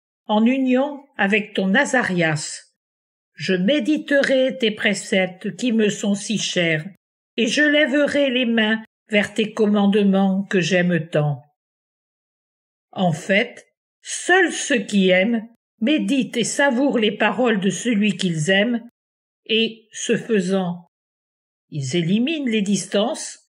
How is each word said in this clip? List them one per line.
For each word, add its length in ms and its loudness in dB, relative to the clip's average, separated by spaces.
en 180 2
union 600 0
avec 380 -2
ton 200 0
Azarias. « 960 -2
Je 200 -4
méditerai 1040 0
tes 120 0
préceptes 840 -4
qui 160 -2
me 160 2
sont 260 -2
si 240 -6
chers, 460 0
et 100 0
je 160 2
lèverai 680 2
les 160 0
mains 360 0
vers 260 -2
tes 180 -2
commandements 920 2
que 160 0
j'aime 480 0
tant. » 340 -2
En 200 0
fait, 540 -2
seuls 520 2
ceux 280 -2
qui 300 2
aiment 360 2
méditent 580 0
et 60 0
savourent 540 0
les 140 0
paroles 480 0
de 100 0
celui 460 0
qu'ils 320 -4
aiment, 400 0
et, 480 -2
ce 240 -4
faisant, 680 -2
ils 280 -6
éliminent 540 -2
les 120 0
distances 960 -4